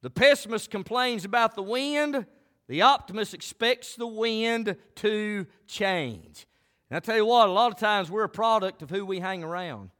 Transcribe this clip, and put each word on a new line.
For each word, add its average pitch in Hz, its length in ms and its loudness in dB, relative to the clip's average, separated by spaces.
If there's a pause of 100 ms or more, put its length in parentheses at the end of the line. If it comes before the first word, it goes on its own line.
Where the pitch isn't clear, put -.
The 123 80 -10
pessimist 226 600 2
complains 220 560 -2
about 226 280 2
the 196 80 -8
wind. 277 640 -2 (420)
The 143 140 -2
optimist 214 540 2
expects - 600 -4
the 233 100 -6
wind 226 720 -2 (160)
to 208 520 -2 (200)
change. 151 800 -4 (420)
And - 80 -6
I 170 40 -2
tell 220 160 -2
you 214 100 4
what, 233 220 6
a 185 40 2
lot 226 200 4
of - 60 -14
times 208 320 0
we're 214 140 -2
a 196 60 -4
product 214 500 0
of 151 80 -14
who 196 160 -6
we 190 160 -6
hang 185 240 -6
around. 156 560 -8